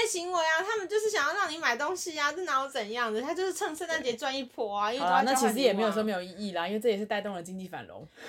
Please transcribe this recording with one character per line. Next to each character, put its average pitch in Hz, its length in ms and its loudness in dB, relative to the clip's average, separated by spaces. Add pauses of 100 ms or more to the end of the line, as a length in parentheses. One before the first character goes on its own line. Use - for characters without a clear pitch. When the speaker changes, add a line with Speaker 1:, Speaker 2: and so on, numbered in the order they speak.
Speaker 1:
业 453 60 2
行 359 240 -2
为 359 80 2
啊， 320 260 4
他 440 120 -2
们 381 100 -4
就 415 100 0
是 427 120 2
想 302 180 2
要 330 80 0
让 381 160 0
你 320 60 -6
买 269 180 2
东 294 180 -2
西 349 240 -6
啊， 294 140 2
这 339 140 -6
哪 269 180 0
有 277 60 -4
怎 220 240 -4
样 233 200 0
的？ 220 80 0
他 302 140 -2
就 370 100 0
是 370 80 0
趁 339 220 -4
圣 349 100 -6
诞 320 160 -2
节 240 140 0
赚 269 200 -2
一 269 100 -2
波 220 300 -4
啊， 208 140 2
Speaker 2:
对。 240 60 -2
Speaker 1:
因 277 60 -2
为 175 60 2
都 180 60 6
要 190 80 8
交 214 40 4
换 - 0 -
礼 - 20 4
物 269 60 4
啊。 - 20 4
Speaker 2:
好 254 60 4
啦， - 20 -
那 220 60 6
其 214 40 0
实 233 60 0
也 247 140 6
没 202 100 2
有 220 80 4
说 214 100 0
没 214 120 0
有 180 100 -2
意 185 80 -10
义 202 220 -6
啦， 170 120 0
因 190 80 -2
为 220 60 -2
这 233 80 2
也 208 100 4
是 208 80 -2
带 208 160 -2
动 202 140 -6
了 170 80 -8
经 185 160 -10
济 185 80 -10
繁 147 180 -10
荣。 98 220 -14 (220)